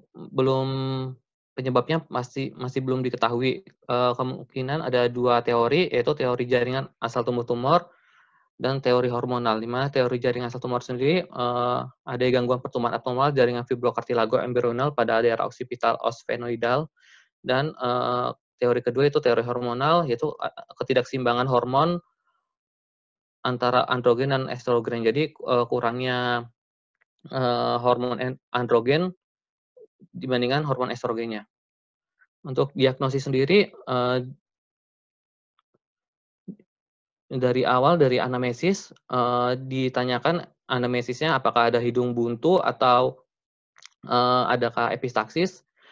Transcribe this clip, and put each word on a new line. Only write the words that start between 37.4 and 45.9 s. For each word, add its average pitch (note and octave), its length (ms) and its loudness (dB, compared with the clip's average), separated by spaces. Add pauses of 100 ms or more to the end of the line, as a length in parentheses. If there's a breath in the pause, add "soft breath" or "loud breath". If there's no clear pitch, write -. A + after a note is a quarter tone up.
awal, C3 320 4
dari C3 240 4
anamnesis, B2+ 720 -2 (160)
eh, B2 480 0
ditanyakan C3 880 -2 (240)
anamnesisnya B2 720 -2
apakah A#2 320 2
ada A#2+ 80 4
hidung A#2+ 320 0
buntu A#2+ 480 2
atau, B2+ 640 2 (800)
eh, B2 480 2
adakah A#2+ 400 0
epistaksis. B2+ 720 -4 (280 soft breath)